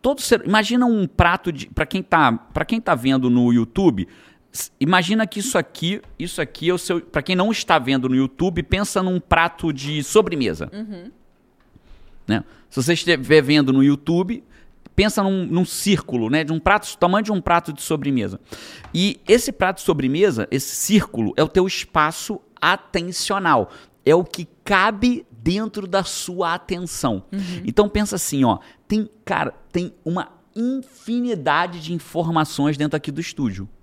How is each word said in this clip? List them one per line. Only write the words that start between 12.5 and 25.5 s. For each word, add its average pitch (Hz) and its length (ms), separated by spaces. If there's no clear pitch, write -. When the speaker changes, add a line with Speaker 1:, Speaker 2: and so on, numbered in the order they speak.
Speaker 1:
Se 135 120
você 156 120
estiver 151 480
vendo 139 320
no 135 100
YouTube, 165 600
pensa 208 260
num, 190 240
num 170 200
círculo, 131 640
né? 156 160
De 156 80
um 160 60
prato, 202 380
tamanho 185 280
de 214 80
um 185 80
prato 170 320
de - 80
sobremesa. 131 580
E 185 340
esse 240 240
prato 185 280
de - 40
sobremesa, 147 680
esse - 240
círculo, 117 640
é 151 80
o 156 60
teu 190 180
espaço - 720
atencional. 175 1080
É 151 100
o 180 80
que - 240
cabe 208 680
dentro 202 540